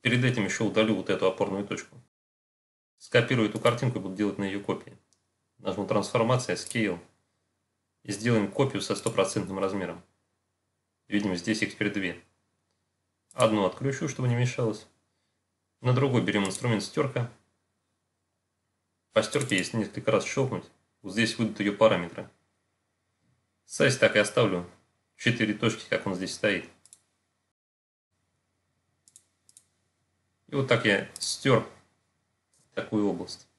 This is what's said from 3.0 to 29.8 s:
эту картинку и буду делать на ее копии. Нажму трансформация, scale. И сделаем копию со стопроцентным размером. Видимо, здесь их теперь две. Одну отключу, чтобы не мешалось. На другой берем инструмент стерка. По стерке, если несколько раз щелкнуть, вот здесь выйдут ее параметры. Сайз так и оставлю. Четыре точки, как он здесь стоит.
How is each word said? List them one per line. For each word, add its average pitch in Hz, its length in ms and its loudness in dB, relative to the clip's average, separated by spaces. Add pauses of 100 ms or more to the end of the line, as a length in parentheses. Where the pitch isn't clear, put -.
эту - 100 -6
картинку 120 400 2
и - 20 -6
буду 92 140 -8
делать 101 220 0
на 101 80 -2
ее 98 160 -6
копии. - 360 -8 (600)
Нажму 98 280 -4
трансформация, 113 680 0
scale. 98 440 -2 (1040)
И 104 100 -6
сделаем 107 360 2
копию 117 320 0
со 98 140 -4
стопроцентным 95 640 -2
размером. 92 420 -4 (1080)
Видимо, 101 260 0
здесь 107 260 -2
их 98 120 -2
теперь 101 180 -2
две. 90 320 -6 (1120)
Одну 110 320 2
отключу, 135 420 -4
чтобы 127 220 -2
не 120 60 2
мешалось. 120 520 -2 (920)
На 123 120 4
другой 123 280 4
берем 98 240 2
инструмент 104 380 -2
стерка. 127 460 -4 (1800)
По 110 100 4
стерке, 120 360 -2
если 90 200 -2
несколько 104 340 -2
раз 98 140 2
щелкнуть, 120 400 -2 (360)
вот 95 100 -12
здесь 110 260 0
выйдут 110 220 -2
ее 101 160 0
параметры. 92 540 2 (1400)
Сайз - 320 2
так - 180 4
и 107 40 8
оставлю. 95 460 2 (520)
Четыре 110 380 0
точки, - 340 -2
как - 160 -2
он 98 80 -2
здесь 90 220 -6
стоит. - 340 -2 (3750)